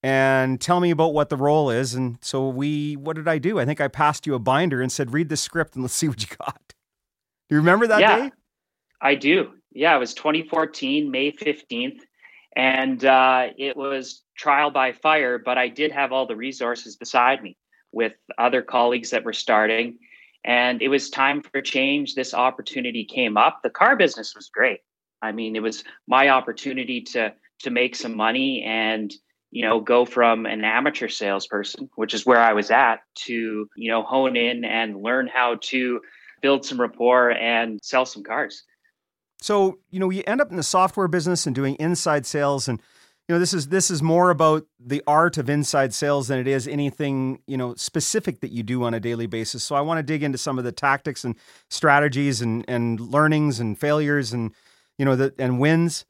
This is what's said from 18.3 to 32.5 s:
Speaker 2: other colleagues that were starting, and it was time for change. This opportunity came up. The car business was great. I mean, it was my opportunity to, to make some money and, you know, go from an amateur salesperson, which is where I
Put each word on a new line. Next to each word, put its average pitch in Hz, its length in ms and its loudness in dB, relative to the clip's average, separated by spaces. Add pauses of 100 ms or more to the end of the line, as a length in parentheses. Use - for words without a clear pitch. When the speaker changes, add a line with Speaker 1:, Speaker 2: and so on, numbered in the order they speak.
Speaker 2:
other 123 240 2
colleagues 120 480 0
that 120 140 -2
were 117 80 -6
starting, 113 680 0 (460)
and 123 360 0
it 123 80 0
was 135 220 0
time 143 320 0
for - 180 -8
change. 135 540 -2
This 127 200 -6
opportunity 123 680 -2
came 113 320 -2
up. 123 280 4
The 120 60 0
car 247 260 4
business 151 400 0
was 107 120 -20
great. 113 300 0 (440)
I 110 100 -6
mean, 110 240 -6
it 110 60 -4
was 110 200 -6 (240)
my 135 220 4
opportunity 127 720 -2
to, 113 340 -4 (280)
to 131 80 -6
make 120 260 0
some 113 200 -8
money 123 460 -2
and, 110 500 -4 (380)
you 117 140 -6
know, 110 160 2
go 120 240 4
from 117 400 2
an 107 180 -6
amateur 120 460 0
salesperson, 98 880 -4
which 110 160 -4
is 110 140 -4
where 123 120 6
I 117 140 6